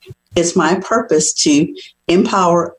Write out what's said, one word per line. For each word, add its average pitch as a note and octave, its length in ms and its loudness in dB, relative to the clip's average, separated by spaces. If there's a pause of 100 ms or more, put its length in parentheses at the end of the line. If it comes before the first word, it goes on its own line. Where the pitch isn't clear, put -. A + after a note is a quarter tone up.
(340)
it's E3+ 220 0
my E3+ 200 2
purpose - 560 -2
to D3+ 400 0 (360)
empower F3 720 0